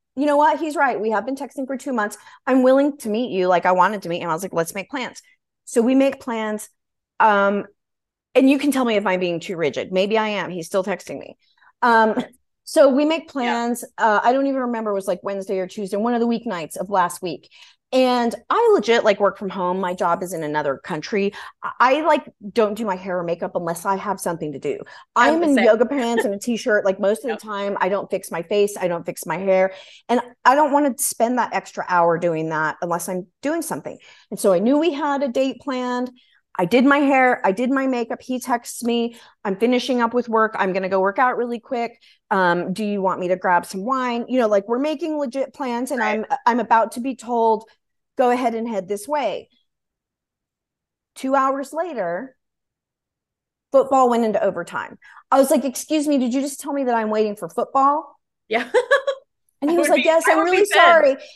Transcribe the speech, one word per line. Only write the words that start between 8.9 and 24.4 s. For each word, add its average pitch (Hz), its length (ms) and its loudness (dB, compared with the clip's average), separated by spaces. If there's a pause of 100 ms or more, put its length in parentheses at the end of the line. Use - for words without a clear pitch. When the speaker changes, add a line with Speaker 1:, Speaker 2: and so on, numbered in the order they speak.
Speaker 1:
if 202 100 0
I'm 185 140 0
being 175 200 -2
too 190 160 -10
rigid. 139 340 -2
Maybe 202 280 0
I 214 100 0
am. 196 220 -6
He's 175 160 -10
still 190 180 -2
texting 175 340 -8
me. - 180 -18 (440)
Um, 226 420 4 (420)
so 285 240 6
we 277 160 2
make 320 200 0
Speaker 2:
Yeah. - 80 -20
Speaker 1:
plans. 240 520 -4 (140)
Uh, 208 240 4
I 233 100 4
don't 277 140 2
even 269 140 -2
remember. 226 300 -4
It 202 40 0
was, 196 140 -4
like, 190 140 -2
Wednesday 196 360 -4
or 185 80 -2
Tuesday, 196 300 -8
one 233 180 0
of 233 60 0
the 233 80 0
weeknights 226 480 -4
of 190 140 -8
last 180 320 0
week. - 280 -8 (420)
And 247 400 2 (160)
I 440 240 4
legit, 233 300 4
like, 202 160 4
work 196 180 2
from 196 120 -8
home. 185 320 -2
My 180 140 -4
job 180 280 0
is 180 100 -10
in 165 120 -6
another 147 320 -2
country. 196 560 -4 (280)
I, - 200 -8
I, 269 220 4
like, 302 300 0 (200)
don't 214 220 0
do 226 100 -8
my 196 100 -2
hair 180 240 -6
or 175 60 -4
makeup 175 320 -4
unless 170 280 -6
I 196 120 0
have 196 240 -6
something 151 320 -6